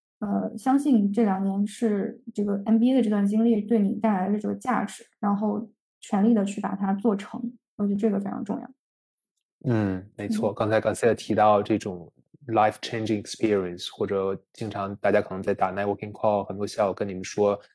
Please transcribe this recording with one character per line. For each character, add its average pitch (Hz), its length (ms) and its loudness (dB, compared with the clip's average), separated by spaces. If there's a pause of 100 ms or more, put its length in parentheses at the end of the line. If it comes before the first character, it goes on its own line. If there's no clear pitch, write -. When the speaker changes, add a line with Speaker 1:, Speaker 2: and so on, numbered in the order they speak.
(200)
Speaker 1:
呃， 202 360 -2
相 262 220 2
信 233 340 4
这 233 120 2
两 196 200 2
年 196 220 0
是 208 560 -4 (140)
这 208 100 -2
个 202 200 -2
M 220 120 4
B 247 140 4
A 269 60 2
的 240 40 4
这 214 80 2
段 202 160 2
经 214 180 2
历 226 200 4
对 226 160 2
你 196 160 2
带 214 180 0
来 190 160 0
的 208 80 0
这 208 100 -4
个 202 60 -2
价 202 320 -2
值， - 180 -14 (160)
然 202 160 0
后 208 320 -2 (340)
全 196 220 0
力 233 120 6
地 196 100 2
去 202 160 -6
把 196 140 -4
它 196 180 -2
做 202 220 0
成， - 260 -10 (360)
我 202 100 0
觉 202 60 0
得 202 60 -2
这 220 120 2
个 196 80 0
非 196 100 -6
常 - 140 -8
重 196 180 -6
要。 - 80 -16 (960)
Speaker 2:
嗯， 101 500 0
没 104 140 -8
错， 107 220 0
Speaker 1:
嗯。 - 20 -8
Speaker 2:
刚 110 160 -2
才 110 100 4
Garcia 110 360 2
提 - 180 -6
到 104 300 6
这 107 160 0
种 90 320 -10 (360)
life 110 340 2
changing 110 400 -2
experience， 95 720 -2
或 104 160 -4
者 98 320 -2 (140)
经 110 160 -8
常 101 280 -6
大 101 140 2
家 104 100 6
可 95 120 -10
能 95 100 -8
在 101 100 0
打 95 200 -2
networking 101 400 -4
call， 104 320 0
很 95 100 -10
多 101 100 -6
校 101 220 0
友 92 60 -2
跟 104 140 -4
你 98 60 -8
们 92 100 -8
说， 101 360 0 (160)